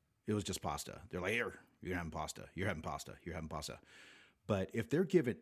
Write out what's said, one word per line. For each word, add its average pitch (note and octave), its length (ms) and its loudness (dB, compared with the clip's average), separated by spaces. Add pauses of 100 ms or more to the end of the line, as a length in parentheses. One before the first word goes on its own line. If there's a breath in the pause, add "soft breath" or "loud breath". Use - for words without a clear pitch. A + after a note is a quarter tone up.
(260)
It G#2+ 80 2
was G2+ 100 2
just - 180 -4
pasta. D2 480 -4
They're F2 100 -2
like, F#2+ 120 2
"Here, A#2 260 0 (240)
you're F2+ 140 -2
having E2+ 160 -2
pasta. D#2 420 -4
You're F#2 140 0
having D#2+ 140 0
pasta. D#2 420 -6
You're E2 100 -6
having D#2+ 160 -6
pasta." D#2 280 -6 (680 loud breath)
But F#2+ 260 2
if A2+ 160 0
they're F3 160 4
giving B2+ 380 6